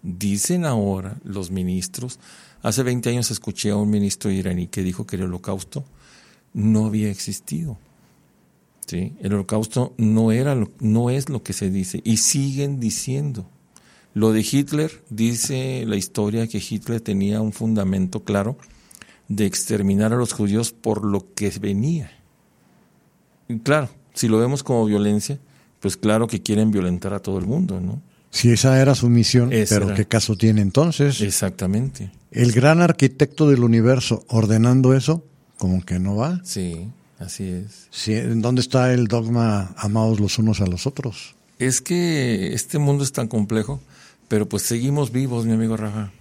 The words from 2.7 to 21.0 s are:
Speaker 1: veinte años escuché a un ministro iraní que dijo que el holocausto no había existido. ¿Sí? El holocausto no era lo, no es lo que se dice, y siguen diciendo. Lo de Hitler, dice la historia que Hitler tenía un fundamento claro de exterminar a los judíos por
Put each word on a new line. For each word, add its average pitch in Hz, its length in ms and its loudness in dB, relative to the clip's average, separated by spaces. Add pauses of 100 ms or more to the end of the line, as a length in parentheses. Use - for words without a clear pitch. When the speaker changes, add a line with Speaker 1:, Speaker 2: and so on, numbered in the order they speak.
Speaker 1:
veinte 123 280 -2
años 120 200 -2
escuché 104 400 -4
a 107 60 0
un 104 140 0
ministro 101 400 0
iraní 90 360 -2
que 98 160 -6
dijo 92 240 -4
que 95 100 -8
el 90 60 -4
holocausto 98 640 -8 (680)
no 110 340 2
había 107 240 -2
existido. 147 680 -8 (1080)
¿Sí? 87 340 -6
El 104 140 -2
holocausto 110 640 -2
no 110 320 4
era 135 240 0
lo, 110 240 -2
no 117 320 2
es 135 180 -2
lo 120 140 -6
que - 100 -10
se 95 180 -2
dice, 92 340 -4
y 110 140 2
siguen 139 600 -2
diciendo. 127 720 -4 (640)
Lo 110 180 4
de 110 180 2
Hitler, 147 600 -2
dice 120 760 -2
la 110 100 -2
historia 104 500 -2
que 104 200 -6
Hitler 113 360 -4
tenía 101 400 -2
un 110 100 -2
fundamento 98 720 -2
claro 101 320 -2 (720)
de 104 160 0
exterminar 101 680 0
a - 20 2
los 123 160 0
judíos 107 400 0
por 104 320 -2